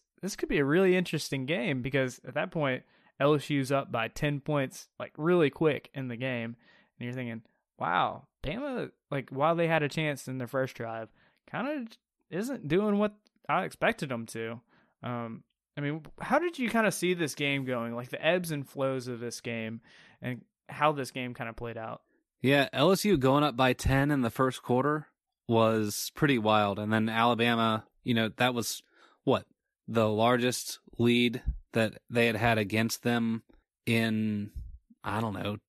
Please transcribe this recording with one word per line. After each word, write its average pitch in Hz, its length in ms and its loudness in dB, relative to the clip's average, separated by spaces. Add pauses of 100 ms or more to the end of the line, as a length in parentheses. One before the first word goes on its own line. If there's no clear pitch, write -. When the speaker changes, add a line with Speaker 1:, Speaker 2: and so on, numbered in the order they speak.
(220)
Speaker 1:
this 135 140 -8
could - 140 -6
be 196 100 2
a 139 60 4
really 180 300 4
interesting 147 500 -2
game, 160 360 -2
because 131 440 -2
at 131 100 -12
that 180 160 -2
point, 135 320 0 (360)
L 147 160 6
S 143 140 -2
U's 139 200 0
up 139 220 0
by 117 160 -2
ten 147 320 -2
points, 143 480 -4 (100)
like, - 200 -10
really 160 320 4
quick 147 440 0
in 135 140 -6
the 120 80 -6
game. 117 400 -4 (420)
And 120 80 -8
you're 123 80 -6
thinking, 117 280 -8 (360)
"Wow, 156 500 -2 (160)
Bama, 226 480 -6 (200)
like, 135 180 -6
while 147 260 2
they 170 120 2
had 160 160 2
a 143 60 -2
chance 151 400 -4
in 131 80 -6
their 123 100 -6
first 131 280 -2
drive, 113 340 -10 (420)
kinda 247 360 -6 (420)
isn't 208 400 -6
doing 202 280 2
what 208 180 0 (340)
I 175 160 0
expected 170 420 -2
them 117 200 -6
to." 113 340 -10 (420)
Um, 117 400 -8 (320)
I 147 60 -8
mean, 151 240 -4 (160)
how 277 180 0
did 339 200 -4
you 240 100 -2
kinda 214 220 2
see 180 220 -2
this 165 220 -2
game 139 300 -2
going? 117 280 -4
Like, 123 160 -10
the - 160 -8
ebbs 170 260 0
and 143 160 -4
flows 131 400 -4
of 120 120 -8
this 117 220 -10
game 113 400 -6 (400)
and 123 240 -10 (240)
how 147 240 2
this 135 180 -6
game 123 220 -8
kinda 117 180 -10
played 117 260 -10
out? 113 260 -10 (380)
Speaker 2:
Yeah, 139 300 4
L 156 220 4
S 185 100 0
U 202 140 4
going 135 260 4
up 131 140 0
by 127 160 4
ten 135 380 2
in 139 100 2
the 117 80 0
first 131 340 0
quarter 143 440 0 (380)
was 110 680 2
pretty 143 220 4
wild. 107 420 4
And 107 140 0
then 110 160 2
Alabama, 113 760 2 (180)
you 123 100 -2
know, 113 240 2
that 127 160 2
was, - 280 -4 (440)
what, 120 200 2 (420)
the 113 200 2
largest 120 720 2 (180)
lead 120 440 4 (320)
that 110 360 0
they 120 180 2
had 113 80 0
had 113 220 2
against 110 460 0
them 117 400 0 (420)
in, 110 640 0 (520)
I 107 180 -2
don't 110 120 -2
know, 101 240 -6 (120)